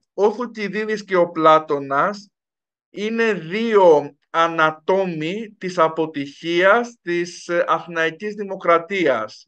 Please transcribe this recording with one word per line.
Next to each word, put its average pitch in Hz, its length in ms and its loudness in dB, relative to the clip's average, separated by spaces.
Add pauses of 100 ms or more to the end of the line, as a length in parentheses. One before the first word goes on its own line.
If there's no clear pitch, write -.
(140)
Ο 208 180 2
Θουκυδίδης 214 720 -6
και 190 120 -2
ο 175 140 4
Πλάτωνας 156 1000 0 (600)
είναι 226 420 -2
δύο 175 840 2 (140)
ανατόμοι 165 1300 0
της 180 200 -6
αποτυχίας 165 1200 0
της, 175 460 -6
ε, 175 180 0
Αθηναϊκής 165 680 -4
Δημοκρατίας. 175 1120 -2